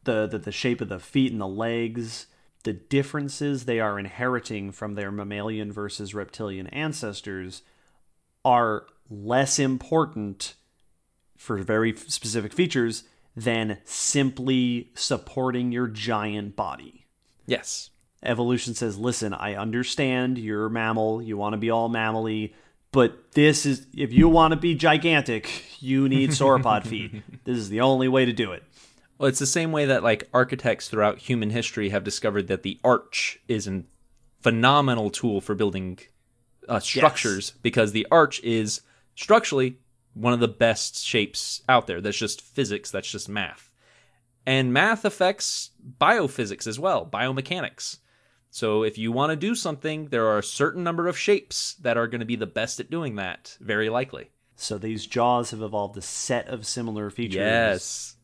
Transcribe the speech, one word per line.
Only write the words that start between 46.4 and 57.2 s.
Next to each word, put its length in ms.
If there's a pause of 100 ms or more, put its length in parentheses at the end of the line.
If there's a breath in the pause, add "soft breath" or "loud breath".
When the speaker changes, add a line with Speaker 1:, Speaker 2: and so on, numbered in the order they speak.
Speaker 2:
as 140
well, 260
biomechanics. 920 (500)
So 340
if 140
you 140
wanna 240
do 180
something, 540
there 180
are 140
a 40
certain 400
number 240
of 100
shapes 580
that 200
are 120
gonna 180
be 100
the 120
best 320
at 100
doing 280
that, 440
very 260
likely. 440 (240)
Speaker 1:
So 240
these 260
jaws 460
have 100
evolved 340
a 60
set 460
of 180
similar 460
features 240